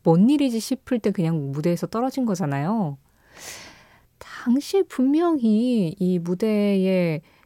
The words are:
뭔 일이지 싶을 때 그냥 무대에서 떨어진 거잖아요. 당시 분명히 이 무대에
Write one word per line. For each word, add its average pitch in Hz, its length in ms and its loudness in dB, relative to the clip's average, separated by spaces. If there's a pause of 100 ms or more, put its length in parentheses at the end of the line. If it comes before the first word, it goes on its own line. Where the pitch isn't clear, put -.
뭔 175 260 6
일이지 277 300 2
싶을 247 400 -4
때 208 120 -2
그냥 160 420 -2
무대에서 170 340 -2
떨어진 254 380 -4
거잖아요. 160 720 -2 (1200)
당시 285 640 0
분명히 254 1120 2
이 180 220 0
무대에 185 1040 0 (240)